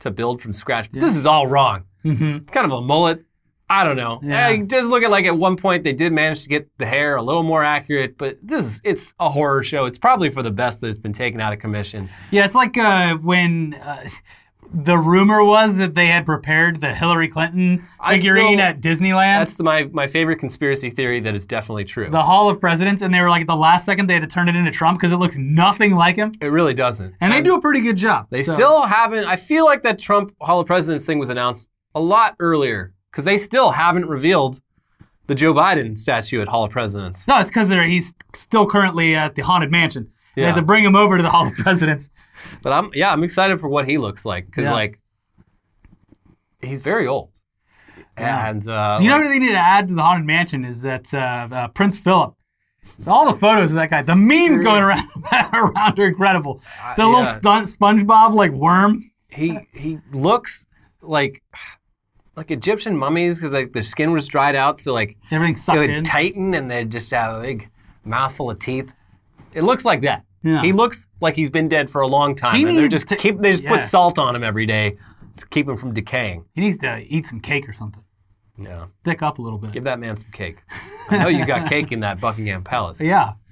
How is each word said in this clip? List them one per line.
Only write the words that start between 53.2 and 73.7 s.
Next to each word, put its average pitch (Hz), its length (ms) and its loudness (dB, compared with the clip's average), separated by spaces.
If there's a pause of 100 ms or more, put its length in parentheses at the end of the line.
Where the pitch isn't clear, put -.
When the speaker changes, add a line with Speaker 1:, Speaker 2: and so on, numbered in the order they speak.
Speaker 2:
the - 80 -2
photos 202 340 4
of 160 40 -2
that 160 140 0
guy, 147 120 0
the 165 120 0
memes 277 460 6
going 208 220 4
around, 196 200 2 (280)
<laughs> - 220 0
around 214 460 0
are 202 80 4
incredible. 180 560 0 (200)
Speaker 1:
Uh, - 120 -12
Speaker 2:
The 220 120 2
little 247 160 6
Speaker 1:
yeah. - 40 2
Speaker 2:
stunt 208 400 2
SpongeBob, 214 680 4
like, 190 180 4
worm. 180 480 4 (280)
Speaker 1:
He, 160 300 -4 (160)
he 151 240 -8 (140)
looks 165 540 -2 (360)
like, 143 400 -4 (920)
like 160 140 -14
Egyptian 190 460 -4
mummies, 165 440 -2
'cause, 151 120 -6
like, 131 200 -4
their 113 100 -4
skin 156 300 -2
was 147 160 -2
dried 143 260 0
out, 139 240 0
so, 139 140 -6
like, 113 240 -4 (140)
Speaker 2:
Everything 160 260 0
sucked 160 200 0
Speaker 1:
they 151 40 2
would 143 100 2
Speaker 2:
in. 156 140 -4
Speaker 1:
tighten 185 500 -2
and 135 160 -6
they'd 120 220 -6
just 117 200 -10
have 113 240 -4
a 110 60 -10
big 123 260 -10 (360)
mouthful 131 460 -4
of 107 100 -12
teeth. 131 320 -8 (640)
It 160 100 -4
looks 254 200 0
like 143 180 0
that. 131 220 -4 (180)
Speaker 2:
Yeah. 160 200 0
Speaker 1:
He 180 100 2
looks 233 360 0 (120)
like 160 140 0
he's 151 160 -2
been 160 180 -2
dead 147 220 0
for 139 120 -2
a 131 40 0
long 139 280 0
time, 131 220 0
Speaker 2:
He 277 60 4
Speaker 1:
and 349 120 2
they're 311 80 4
Speaker 2:
needs 233 120 2
Speaker 1:
just 151 140 -2
Speaker 2:
to 202 80 -2
Speaker 1:
keep, 196 240 0
they 202 100 4
just 160 140 0
put 147 160 0